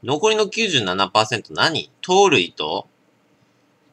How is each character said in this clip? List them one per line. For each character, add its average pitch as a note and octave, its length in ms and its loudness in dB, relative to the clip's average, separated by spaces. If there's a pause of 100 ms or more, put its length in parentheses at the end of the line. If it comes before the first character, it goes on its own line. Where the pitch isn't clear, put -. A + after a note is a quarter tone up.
残 D3+ 280 0
り A3 40 0
の G#3+ 140 -2
九 A3 180 -2
十 D3 140 0
七 F#2+ 280 0
パ G#2+ 120 2
ー A2 40 4
セ A#2 120 -6
ン G2 60 -8
ト D#2+ 100 -18
何？ G#2 360 -2 (120)
糖 F#3+ 280 4
類 F#2+ 220 0
と、 D#2+ 360 -6 (1040)